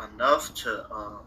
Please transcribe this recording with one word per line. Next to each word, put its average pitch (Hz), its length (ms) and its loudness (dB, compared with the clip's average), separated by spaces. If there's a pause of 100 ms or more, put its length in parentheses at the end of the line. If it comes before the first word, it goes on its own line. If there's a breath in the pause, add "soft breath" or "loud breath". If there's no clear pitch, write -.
(140)
enough 143 420 4
to, 110 380 -4
um, 104 320 -8